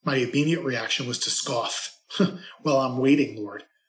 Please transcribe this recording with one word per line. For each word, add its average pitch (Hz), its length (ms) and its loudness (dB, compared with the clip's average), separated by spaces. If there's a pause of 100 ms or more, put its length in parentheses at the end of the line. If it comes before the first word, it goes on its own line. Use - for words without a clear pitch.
My 135 140 0
immediate 147 420 2
reaction 120 480 -4
was 120 120 -4
to - 100 -2
scoff. - 760 -4
<laughs> - 140 -12
"Well, - 600 0
I'm 123 160 -2
waiting, 135 400 4
Lord. 104 260 -12 (240)